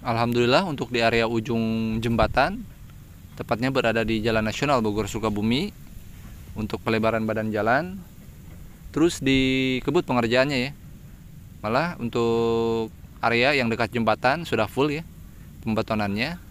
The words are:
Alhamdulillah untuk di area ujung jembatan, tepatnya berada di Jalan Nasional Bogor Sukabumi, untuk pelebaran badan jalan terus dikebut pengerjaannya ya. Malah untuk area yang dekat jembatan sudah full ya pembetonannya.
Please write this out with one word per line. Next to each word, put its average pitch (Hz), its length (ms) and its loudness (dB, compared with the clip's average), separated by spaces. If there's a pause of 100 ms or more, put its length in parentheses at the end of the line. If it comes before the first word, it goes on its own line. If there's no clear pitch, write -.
Alhamdulillah 120 640 2
untuk 139 240 -4
di 120 80 -2
area 113 320 4
ujung 113 720 0
jembatan, 123 640 2 (720)
tepatnya 120 320 -2
berada 117 320 2
di 110 160 0
Jalan 110 320 2
Nasional 139 320 2
Bogor 104 240 0
Sukabumi, 110 640 0 (880)
untuk 107 240 -6
pelebaran 110 480 2
badan 107 240 -2
jalan 139 480 0 (880)
terus 165 320 2
dikebut 131 880 2
pengerjaannya 127 480 2
ya. 131 140 -2 (920)
Malah 139 400 0
untuk 113 880 0 (320)
area 120 320 4
yang 123 160 2
dekat 113 240 0
jembatan 120 480 2
sudah 113 240 0
full 139 240 0
ya 151 160 -4 (560)
pembetonannya. 110 880 -2